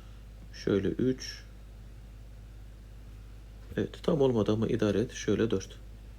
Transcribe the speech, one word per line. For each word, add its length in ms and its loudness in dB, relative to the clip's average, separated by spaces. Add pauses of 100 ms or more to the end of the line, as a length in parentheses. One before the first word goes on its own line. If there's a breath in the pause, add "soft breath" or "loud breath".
(540 loud breath)
Şöyle 340 4
üç. 560 0 (2250)
Evet, 260 0
tam 180 6
olmadı 300 6
ama 160 4
idare 320 4
et. 140 2
Şöyle 380 4
dört. 180 2 (500)